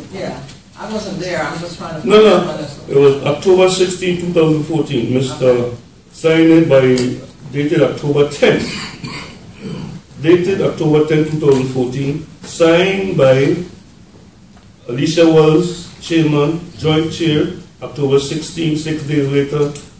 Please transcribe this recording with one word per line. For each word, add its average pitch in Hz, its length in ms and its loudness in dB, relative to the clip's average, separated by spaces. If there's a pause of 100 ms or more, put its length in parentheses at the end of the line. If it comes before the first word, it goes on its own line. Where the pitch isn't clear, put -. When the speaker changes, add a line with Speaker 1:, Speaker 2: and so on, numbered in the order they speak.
(120)
Speaker 1:
Yeah. 185 280 -10 (380)
I 208 140 -10
wasn't 190 260 -6
there. 170 240 -4
I'm 165 160 -8
just 170 180 -10
trying 160 240 -10
to - 80 -4
Speaker 2:
No, 214 140 6
no. 180 280 4
Speaker 1:
on 151 60 -8
this 151 220 -10
one. - 120 -18
Speaker 2:
It 139 100 4
was 139 140 6 (100)
October 185 440 2
sixteen, 180 520 -2
two 175 120 -4
thousand 156 320 2
fourteen. 139 480 -2
Mister 131 340 -2
Speaker 1:
Okay. 120 300 0 (360)
Speaker 2:
Signed 160 380 2
it 160 180 6
by, 135 140 6 (680)
dated 147 300 0
October 143 480 0
tenth. - 340 2 (1600)
Dated 175 400 2
October 151 440 0
tenth, 156 240 0
two 156 100 -4
thousand 131 280 2
fourteen. 135 580 -4 (160)
Signed 185 760 0
by 135 400 4 (1300)
Alicia 160 380 2
Wells, 160 760 2
chairman, 151 600 0 (180)
joint 156 340 0
chair, 156 420 -2 (280)
October 139 380 0
sixteen, 160 560 -4
six 151 260 -4
days 139 280 -2
later. 147 420 0 (280)